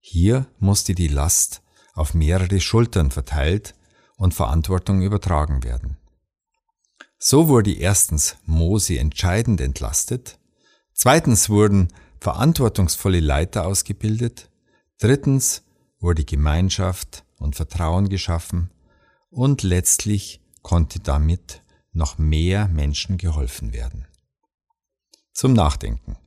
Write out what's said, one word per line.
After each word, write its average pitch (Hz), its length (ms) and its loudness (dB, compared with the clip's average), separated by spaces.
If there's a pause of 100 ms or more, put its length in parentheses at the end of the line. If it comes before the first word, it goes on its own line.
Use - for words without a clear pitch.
Hier 110 480 0 (100)
musste 98 380 0
die 87 100 0
Last 73 560 -2 (320)
auf 76 180 -4
mehrere 90 460 2
Schultern 98 540 0
verteilt 78 640 -2 (400)
und 92 180 0
Verantwortung 92 680 0
übertragen 76 640 0
werden. 60 320 -6 (1200)
So 156 300 4
wurde 110 240 4
erstens - 720 -2
Mose 82 540 0
entscheidend 95 600 0
entlastet, - 800 -6 (540)
zweitens 135 560 2
wurden 101 400 4 (320)
verantwortungsvolle 101 960 0
Leiter 78 480 0
ausgebildet, 107 840 -4 (480)
drittens 135 640 0 (360)
wurde 85 260 0
Gemeinschaft 87 1000 -2 (120)
und 71 200 -6
Vertrauen 87 520 -2
geschaffen 90 640 -4 (600)
und 135 340 0
letztlich 98 760 -2 (220)
konnte 85 380 0
damit 76 600 -2 (300)
noch - 260 -2
mehr 82 500 2
Menschen 76 500 -2
geholfen 69 540 -4
werden. 58 340 -8 (1300)
Zum 131 200 0
Nachdenken. 65 640 0 (100)